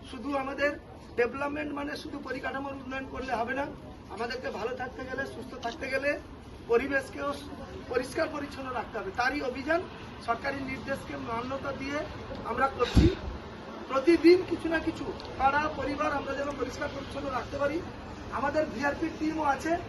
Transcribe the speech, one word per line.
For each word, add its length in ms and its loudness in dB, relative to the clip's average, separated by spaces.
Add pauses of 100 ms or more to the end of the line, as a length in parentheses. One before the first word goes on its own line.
শুধু 200 -6 (140)
আমাদের 280 2 (460)
ডেভেলপমেন্ট 600 0
মানে 120 -4 (120)
শুধু 140 -8 (100)
পরিকাঠামোর 540 -4
উন্নয়ন 320 -6
করলে 260 -2
হবে 200 0
না, 60 2 (500)
আমাদেরকে 340 -4 (100)
ভালো 120 -2 (100)
থাকতে 280 -8
গেলে, 140 -2 (100)
সুস্থ 180 -10 (140)
থাকতে 280 -4
গেলে 160 2 (640)
পরিবেশকেও 580 2 (640)
পরিষ্কার 440 2
পরিচ্ছন্ন 320 -6 (100)
রাখতে 220 -6
হবে। 200 -6
তারই 300 2
অভিযান 320 2 (460)
সরকারি 320 0 (120)
নির্দেশকে 420 -4 (160)
মান্যতা 420 -4 (100)
দিয়ে 160 -2 (520)
আমরা 180 4 (100)
করছি। 300 8 (840)
প্রতিদিন 480 10 (120)
কিছু 240 -2
না 140 4
কিছু 180 -4 (340)
পাড়া 220 6 (180)
পরিবার 400 0
আমরা 200 -4
যেন 100 -2 (100)
পরিষ্কার 360 -2
পরিচ্ছন্ন 320 -6 (100)
রাখতে 240 -6
পারি। 160 2 (600)
আমাদের 260 4 (100)
ভিআরপি 340 0 (120)
টিমও 340 0
আছে 180 0 (180)